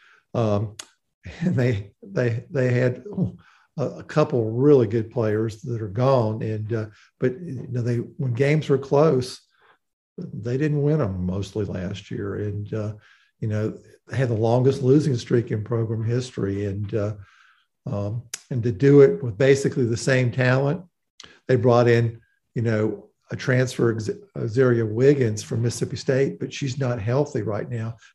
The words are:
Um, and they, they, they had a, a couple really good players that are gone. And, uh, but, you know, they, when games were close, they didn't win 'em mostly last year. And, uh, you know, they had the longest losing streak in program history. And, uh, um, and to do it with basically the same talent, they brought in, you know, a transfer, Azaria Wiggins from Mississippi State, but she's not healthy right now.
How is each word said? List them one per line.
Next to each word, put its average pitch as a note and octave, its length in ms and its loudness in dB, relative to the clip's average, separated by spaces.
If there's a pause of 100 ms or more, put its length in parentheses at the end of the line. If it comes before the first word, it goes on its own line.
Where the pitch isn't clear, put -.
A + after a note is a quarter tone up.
(340)
Um, G#2 420 0 (680)
and E3+ 120 0
they, A#2 380 -2 (100)
they, B2 480 -4
they B2+ 220 0
had B2 320 0 (720)
a, C#3+ 80 -4
a F3 180 -8
couple B2+ 480 0
really B2+ 380 4
good G#2+ 240 -2
players A2 500 -2
that A#2+ 180 -8
are A2 60 -8
gone. A2+ 560 2
And, A2 300 -6
uh, A2 140 -4 (340)
but, B2+ 200 -2
you C3+ 300 -10
know, A#2+ 120 -4
they, A#2+ 160 -2
when B2+ 360 -6
games C#3+ 340 0
were C#3 80 4
close, C#3 640 0 (760)
they B2+ 400 -6
didn't D3 240 0
win D3+ 180 2
'em F#2+ 240 -2
mostly F#2+ 400 -4
last F#2 460 -8
year. G2 240 -6
And, G#2 400 -6
uh, G#2+ 200 -6 (440)
you - 80 -6
know, G#2+ 320 -2 (300)
they A#2 80 -6
had B2+ 120 0
the A#2 60 0
longest A#2 480 2
losing C3+ 340 4
streak A#2+ 360 0
in G#2+ 100 -2
program A2+ 400 -2
history. G#2+ 640 -4
And, G2+ 260 -6
uh, G#2+ 220 -2 (720)
um, G#2+ 380 -6 (260)
and B2+ 140 -2
to A#2+ 80 0
do C#3 300 8
it C#3 200 6
with A#2+ 160 -6
basically C3+ 460 4
the A2+ 120 0
same B2+ 360 2
talent, C3+ 500 0 (640)
they C3 80 4
brought A#2+ 320 6
in, A#2 340 2 (360)
you B2+ 60 -2
know, G#2+ 480 -2 (200)
a A#2 60 -6
transfer, B2+ 560 0 (440)
Azaria A#2+ 500 2
Wiggins A#2 560 2
from A2+ 200 -4
Mississippi B2 340 -4
State, C#3 420 0
but C3 140 -8
she's C3+ 260 -6
not B2 220 -2
healthy B2+ 400 -2
right G2+ 280 -6
now. A#2 280 -8 (180)